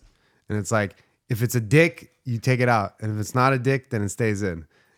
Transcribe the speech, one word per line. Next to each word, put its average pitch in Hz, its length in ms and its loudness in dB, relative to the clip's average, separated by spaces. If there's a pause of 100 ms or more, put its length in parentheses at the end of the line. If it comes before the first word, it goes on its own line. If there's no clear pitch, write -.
(500)
And 107 80 -4
it's 101 140 -6
like, 104 240 0 (340)
if 110 120 -2
it's 120 140 -2
a 120 60 0
dick, 151 500 2 (140)
you 117 140 -4
take 127 200 0
it 123 100 2
out. 107 300 0
And 107 140 -4
if 107 60 -4
it's 101 140 -6
not 131 200 4
a 127 60 0
dick, 131 300 -2
then 110 120 -2
it 101 80 -2
stays 107 320 -2
in. 82 240 -4 (320)